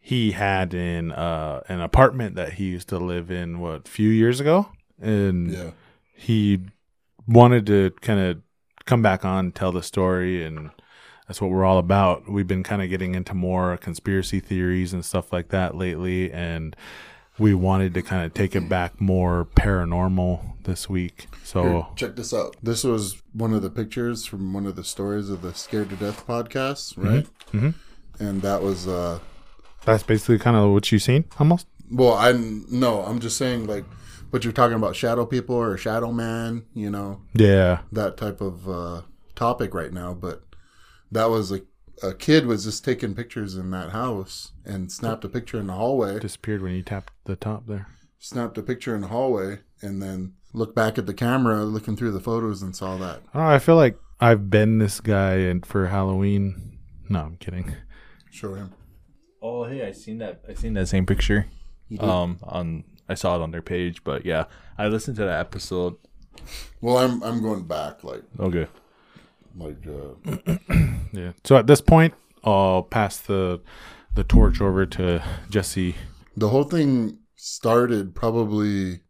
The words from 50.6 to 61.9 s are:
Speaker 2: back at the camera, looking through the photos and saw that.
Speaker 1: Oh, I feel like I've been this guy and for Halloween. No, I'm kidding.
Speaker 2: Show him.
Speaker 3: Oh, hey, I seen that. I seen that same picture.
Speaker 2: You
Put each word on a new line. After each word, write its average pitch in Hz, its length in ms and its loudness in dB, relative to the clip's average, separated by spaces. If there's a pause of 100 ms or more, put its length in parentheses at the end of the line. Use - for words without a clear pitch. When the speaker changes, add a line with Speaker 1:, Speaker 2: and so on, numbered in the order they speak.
Speaker 2:
back 110 240 0
at 98 80 -4
the 98 80 -6
camera, 120 500 0
looking 107 320 -4
through 113 160 -2
the 95 80 -4
photos 110 420 -4
and 92 120 -8
saw 95 220 -8
that. 92 240 -8 (140)
Speaker 1:
Oh, 143 80 -2
I 151 160 6
feel 165 180 6
like 135 200 6 (240)
I've 107 300 6
been 110 280 6
this 104 220 0
guy 98 340 2
and 90 300 0
for 98 220 -2
Halloween. 98 920 -2 (300)
No, 95 120 0
I'm 78 160 -10
kidding. 90 380 -8 (560)
Speaker 2:
Show 98 240 -12
him. 202 180 -12 (720)
Speaker 3:
Oh, 120 220 -6
hey, 123 220 -8
I 98 60 -10
seen 110 260 -14
that. 101 300 -12
I - 60 -16
seen 113 200 -4
that 95 140 -2
same 92 180 2
picture. 104 400 2 (420)
Speaker 2:
You 107 100 -12